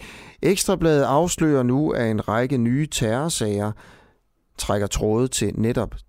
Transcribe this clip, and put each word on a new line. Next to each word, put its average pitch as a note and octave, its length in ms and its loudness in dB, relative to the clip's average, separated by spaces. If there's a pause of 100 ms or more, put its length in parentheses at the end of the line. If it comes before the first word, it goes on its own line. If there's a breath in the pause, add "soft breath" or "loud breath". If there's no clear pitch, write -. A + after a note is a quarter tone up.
(420 loud breath)
Ekstrabladet E3 600 2
afslører D3 600 2
nu, C3 280 2
at A2+ 200 -2
en G#2+ 160 -4
række B2+ 300 0
nye B2 300 0
terrorsager A2 840 -2 (840 loud breath)
trækker G2+ 300 -2
tråde A2 400 0
til A2 320 -2
netop A2+ 360 -2 (140)